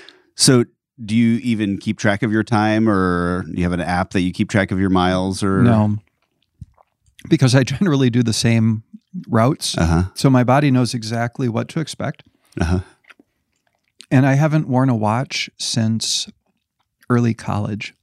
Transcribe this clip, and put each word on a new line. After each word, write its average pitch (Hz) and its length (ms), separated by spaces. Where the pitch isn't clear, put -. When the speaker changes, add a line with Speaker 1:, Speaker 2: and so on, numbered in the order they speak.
Speaker 1:
So 123 280
do 107 120
you 117 280
even 104 340
keep 104 200
track 101 260
of 107 80
your 110 120
time, 107 460
or 90 540
do 80 100
you 87 100
have 87 80
an 87 100
app 90 300
that 101 100
you 90 120
keep 101 160
track 95 220
of 95 80
your 98 100
miles? 92 540
Or 98 180
Speaker 2:
No, 107 360
because 135 260
I 135 80
generally 139 460
do 120 120
the 113 120
same 113 500
routes. - 480
Speaker 1:
Uh-huh. 82 360
Speaker 2:
So - 160
my 127 140
body 139 280
knows 127 220
exactly 117 540
what 117 220
to 165 100
expect. - 440
Speaker 1:
Uh-huh. 87 200
Speaker 2:
And 135 140
I 135 80
haven't 151 340
worn 131 220
a 120 60
watch 110 640
since - 680
early 120 240
college. 104 680